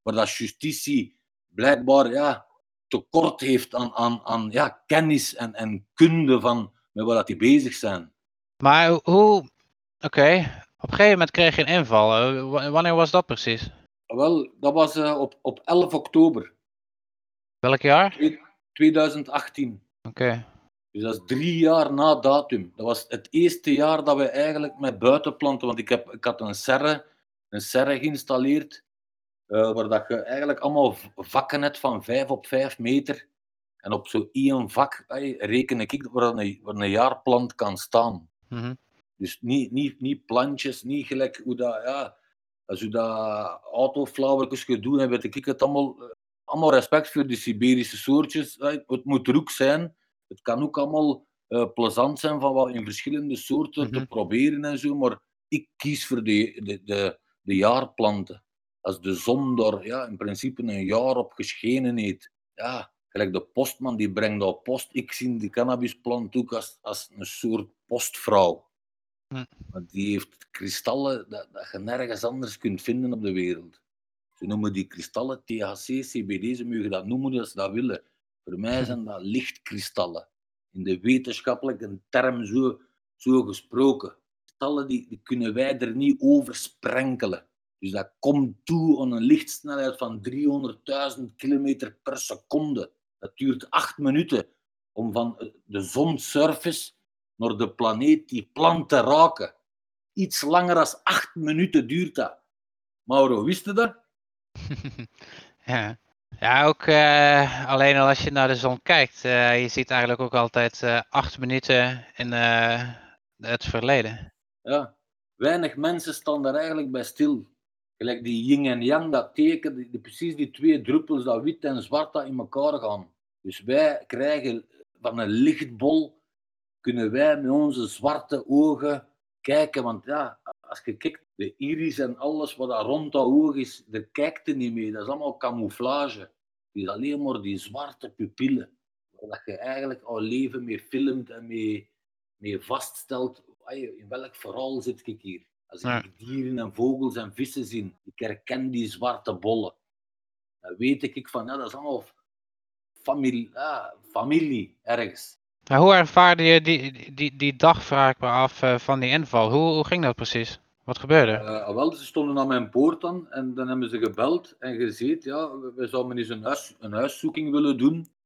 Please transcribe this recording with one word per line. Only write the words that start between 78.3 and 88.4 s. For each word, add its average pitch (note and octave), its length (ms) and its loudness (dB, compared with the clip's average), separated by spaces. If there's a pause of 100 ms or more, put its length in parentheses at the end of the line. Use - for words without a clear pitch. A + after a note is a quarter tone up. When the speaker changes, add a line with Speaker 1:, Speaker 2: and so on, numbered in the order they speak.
Speaker 1:
Voor F2 160 -10
mij A#2+ 200 -4
Speaker 2:
Hm. B2+ 60 -2
Speaker 1:
zijn A#2 180 -6
dat G2+ 180 -12
lichtkristallen. G2 1080 -6 (440)
In F#2 120 -10
de F#2 160 -2
wetenschappelijke A#2+ 1000 -2 (100)
term B2 360 0
zo, B2 360 0 (340)
zo B2+ 280 2
gesproken. A2+ 720 -2 (280)
Kristallen C#3+ 440 -6
die, B2+ 220 -6
die A2 140 -16
kunnen A#2 300 -4
wij C3 260 -2
er A2+ 160 -4
niet C#3 260 2
over - 340 4
sprenkelen. B2 880 -4 (340)
Dus F#2+ 120 -8
dat G2 280 -8
komt C#3 460 0